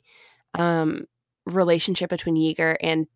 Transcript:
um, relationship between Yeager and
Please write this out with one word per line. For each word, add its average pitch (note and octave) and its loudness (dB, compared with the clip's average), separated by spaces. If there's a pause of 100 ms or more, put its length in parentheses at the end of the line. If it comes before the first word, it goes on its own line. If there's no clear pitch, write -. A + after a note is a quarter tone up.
(540)
um, E3 0 (420)
relationship F3 0
between E3 -2
Yeager D#3+ 0
and D#3+ 0